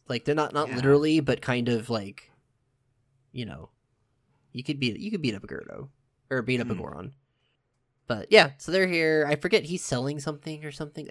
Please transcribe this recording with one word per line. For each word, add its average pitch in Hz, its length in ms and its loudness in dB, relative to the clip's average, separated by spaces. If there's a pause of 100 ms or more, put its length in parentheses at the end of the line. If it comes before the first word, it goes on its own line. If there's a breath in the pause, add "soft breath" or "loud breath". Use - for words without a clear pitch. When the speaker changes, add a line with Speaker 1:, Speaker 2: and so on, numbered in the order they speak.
Speaker 1:
Like, 120 160 -4
they're 147 100 2
not, 151 200 0
not 147 140 0
Speaker 2:
Yeah. 131 80 -6
Speaker 1:
literally, 143 440 6
but 131 220 0
kind 123 260 0
of, 117 220 0
like, 101 420 -6 (1000)
you 127 120 -8
know, 73 260 -14 (840)
you 127 120 -10
could 143 160 -4
beat, 120 180 0
you 208 120 -6
could 190 120 -4
beat 117 120 0
up 98 100 -12
a - 20 -14
Gerudo - 440 -12 (400)
or 131 120 -2
beat 123 180 0
up 120 100 -4
a 107 40 -2
Speaker 2:
Hmm. 90 60 -6
Speaker 1:
Goron. 78 340 -12 (920)
But 110 240 -6
yeah, 165 260 8
so - 140 -10
they're 185 160 4
here. 156 400 4
I 147 80 2
forget, 180 280 2
he's 175 200 -6
selling 139 340 -2
something 151 460 -8
or 147 80 -12
something. 147 380 -12